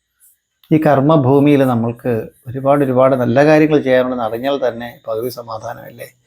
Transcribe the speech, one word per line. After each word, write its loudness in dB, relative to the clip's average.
ഈ 4
കർമ്മഭൂമിയിൽ 4
നമ്മൾക്ക് -4
ഒരുപാട് 0
ഒരുപാട് 2
നല്ല 0
കാര്യങ്ങൾ 4
ചെയ്യാനുണ്ടെന്ന് 0
അറിഞ്ഞാൽ -4
തന്നെ -8
പകുതി -6
സമാധാനമല്ലേ. -16